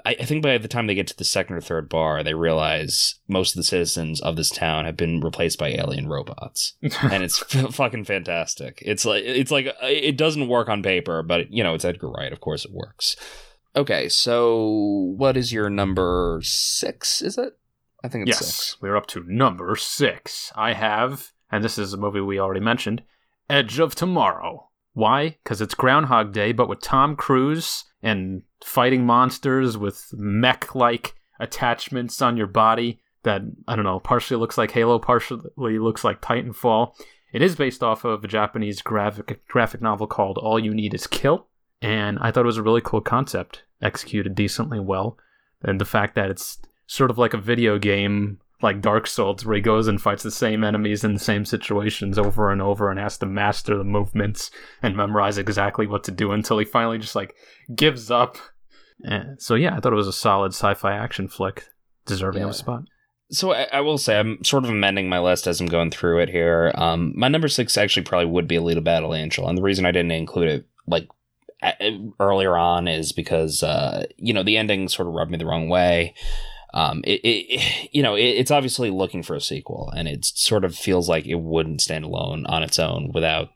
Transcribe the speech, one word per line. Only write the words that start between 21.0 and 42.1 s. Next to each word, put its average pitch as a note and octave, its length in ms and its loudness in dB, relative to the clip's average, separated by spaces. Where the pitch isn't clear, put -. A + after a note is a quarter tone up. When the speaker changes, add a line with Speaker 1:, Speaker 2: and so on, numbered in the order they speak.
Speaker 2:
and G#2+ 140 -2
this A2 120 -4
is G2+ 160 -4
a G2+ 40 -8
movie G2+ 240 -4
we G2 180 -2
already F#2+ 220 0
mentioned, A2+ 420 -2
Edge C3+ 300 2
of D#3 160 2
Tomorrow. E3 720 -2
Why? C#3 520 2
'Cause G#2 160 -4
it's G#2 140 -4
Groundhog B2+ 580 4
Day, A2 200 2
but A#2 160 2
with - 140 -8
Tom C#3+ 340 2
Cruise D3 680 0
and F#2+ 420 -4
fighting B2+ 420 2
monsters B2+ 720 2
with G2+ 360 -6
mech-like A#2+ 1040 0
attachments A#2+ 840 -4
on A#2+ 140 2
your G#2+ 100 0
body A2+ 540 2
that, - 180 0
I A#2 80 -4
don't G#2+ 100 0
know, F#2+ 160 0
partially B2 360 0
looks A2+ 200 -2
like A2 140 0
Halo, A#2 300 4
partially A#2 800 -2
looks A2 260 0
like - 180 -2
Titanfall. A#2 720 0
It A#2+ 100 0
is F3 140 4
based C3+ 260 -2
off A2+ 220 0
of G#2+ 180 -2
a G#2+ 60 -6
Japanese G#2+ 540 -2
graphic, G#2 640 -4
graphic A2+ 340 0
novel G#2+ 240 0
called G2 320 -2
All A2 220 0
You G#2+ 120 -2
Need G#2+ 220 -2
Is - 140 -8
Kill, - 400 0
and G#2+ 380 -2